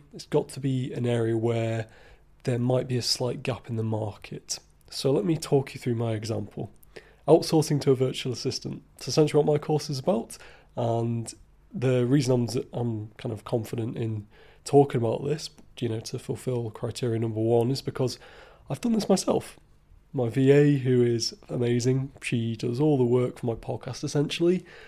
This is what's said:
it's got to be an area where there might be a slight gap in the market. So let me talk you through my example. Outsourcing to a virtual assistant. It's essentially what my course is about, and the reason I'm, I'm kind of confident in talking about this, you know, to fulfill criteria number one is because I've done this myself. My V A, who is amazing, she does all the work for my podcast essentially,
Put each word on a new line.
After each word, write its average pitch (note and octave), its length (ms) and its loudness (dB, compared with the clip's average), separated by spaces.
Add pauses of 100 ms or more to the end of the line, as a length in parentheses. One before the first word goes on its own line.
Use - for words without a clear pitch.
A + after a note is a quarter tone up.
(140)
it's F#3+ 120 -16
got - 240 0
to - 120 -12
be C3 320 -2
an B2 120 -4
area A#2 320 0
where A2+ 500 -2 (560)
there B2 160 0
might B2+ 280 0
be B2+ 100 -2
a A#2+ 40 -4
slight B2+ 420 -4
gap - 260 -6
in A#2+ 60 -6
the A2 80 -2
market. - 760 -6 (300)
So - 220 -2
let F#3+ 140 2
me E3 120 0
talk - 380 0
you C3 60 -16
through B2 140 -2
my A2+ 180 -2
example. G#2+ 580 -6 (560)
Outsourcing D#3 540 4
to C#3+ 100 4
a C3 40 4
virtual B2+ 360 -2
assistant. - 520 -8 (120)
It's - 140 -12
essentially D3 340 4
what D3+ 80 2
my D3 60 4
course D3 320 -2
is C3+ 100 -6
about, G#3+ 380 -2 (400)
and A#2 560 -2 (400)
the B2+ 320 2
reason C3 280 4
I'm, A#2+ 380 0
I'm A2+ 360 -4 (100)
kind - 160 -8
of G#2 100 -10
confident A#2 540 -4
in A2 300 -6 (380)
talking C#3 340 4
about A2+ 240 -2
this, D3 260 -4 (300)
you A#2+ 80 -2
know, A2 140 -6
to B2 180 -10
fulfill A#2+ 520 -6
criteria A2+ 480 -4
number A2 200 -2
one A#2 320 4
is C3+ 100 -4
because - 380 -4 (500)
I've - 120 -6
done A#3 120 0
this G#3 140 0
myself. - 500 0 (540)
My B2 180 -2
V C3+ 220 6
A, D3 260 6
who B2 260 4
is A#2 320 0 (140)
amazing, B2+ 640 0 (100)
she A#2 340 -2
does A#2+ 240 -4
all D3+ 180 4
the B2+ 60 4
work B2 360 2
for - 60 -8
my A#2 80 -2
podcast - 500 -10
essentially, E3+ 600 0 (220)